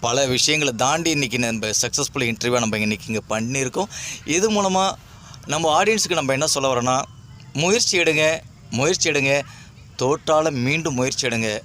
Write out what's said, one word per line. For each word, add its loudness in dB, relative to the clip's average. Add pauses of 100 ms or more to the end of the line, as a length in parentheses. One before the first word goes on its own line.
பல 2
விஷயங்களை 2
தாண்டி 2
இன்னைக்கு 0
நம்ம -2
சக்ஸஸ்ஃபுல் -2
இன்டர்வியூவா 0
நம்ம 0
இன்னைக்கு -2
இங்க -2
பண்ணியிருக்கோம். -2 (360)
இது 2
மூலமா 2 (540)
நம்ம 2
ஆடியன்ஸுக்கு 2
நம்ம 0
என்ன 0
சொல்ல 2
வரோன்னா, 0 (500)
முயற்சி 2
எடுங்க, 2 (300)
முயற்சி 0
எடுங்க, 2 (540)
தோற்றாலும் 2
மீண்டும் 0
முயற்சி 0
எடுங்க 0